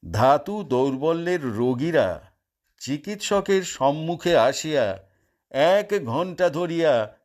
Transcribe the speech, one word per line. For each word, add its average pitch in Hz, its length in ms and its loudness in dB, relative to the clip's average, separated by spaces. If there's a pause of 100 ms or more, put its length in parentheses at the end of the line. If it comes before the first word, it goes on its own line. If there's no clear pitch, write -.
(120)
ধাতু 147 500 2
দৌর্বল্যের 151 800 -2
রোগীরা 123 880 -2 (460)
চিকিৎসকের 196 840 -2
সম্মুখে 160 720 0
আসিয়া 127 640 0 (520)
এক 190 540 2
ঘণ্টা 170 440 -2
ধরিয়া 156 680 0 (100)